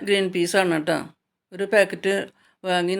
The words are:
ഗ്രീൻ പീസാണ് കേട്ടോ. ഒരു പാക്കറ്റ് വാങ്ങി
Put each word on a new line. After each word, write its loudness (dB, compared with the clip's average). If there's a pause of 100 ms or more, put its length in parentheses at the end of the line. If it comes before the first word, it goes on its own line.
ഗ്രീൻ 2 (100)
പീസാണ് 2
കേട്ടോ. -2 (560)
ഒരു -6
പാക്കറ്റ് 2 (540)
വാങ്ങി 0